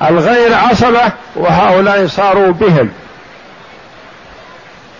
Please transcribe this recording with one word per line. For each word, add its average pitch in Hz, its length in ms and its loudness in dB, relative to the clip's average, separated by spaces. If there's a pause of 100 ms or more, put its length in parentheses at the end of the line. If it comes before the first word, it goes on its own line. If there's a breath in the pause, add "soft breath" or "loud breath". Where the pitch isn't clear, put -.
الغير 226 520 2
عصبة 233 580 0 (240)
وهؤلاء 190 720 0
صاروا 190 460 0
بهم، 160 380 0 (2000)